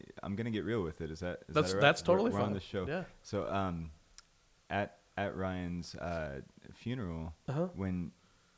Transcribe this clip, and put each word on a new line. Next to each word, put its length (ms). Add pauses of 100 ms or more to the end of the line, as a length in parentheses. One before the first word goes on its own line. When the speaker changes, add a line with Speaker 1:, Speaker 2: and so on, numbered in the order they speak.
(220)
Speaker 1:
I'm 140
gonna 140
get 160
real 160
with 180
it. 100
Is 100
that, 280
is 60
Speaker 2:
That's, 180
Speaker 1:
that 60
all 20
right? 0
Speaker 2:
that's 220
Speaker 1:
We're, 40
Speaker 2:
totally 240
Speaker 1:
we're 100
Speaker 2:
fine. 80
Speaker 1:
on 40
the 80
show. 260
Speaker 2:
Yeah. 180 (180)
Speaker 1:
So, 280
um, 400 (760)
at, 300 (180)
at 200
Ryan's, 580
uh, 460 (320)
funeral, 600 (160)
Speaker 2:
Uh-huh. 260
Speaker 1:
when 360 (480)